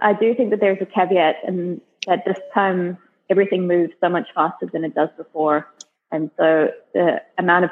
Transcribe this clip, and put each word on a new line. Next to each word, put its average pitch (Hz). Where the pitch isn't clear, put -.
I 208
do 226
think 233
that 208
there's 196
a 185
caveat 180
in 175
that 180
this 190
time 180
everything 196
moves 175
so 175
much 175
faster 175
than 160
it 156
does 160
before. 156
And 156
so 160
the 175
amount 180
of 175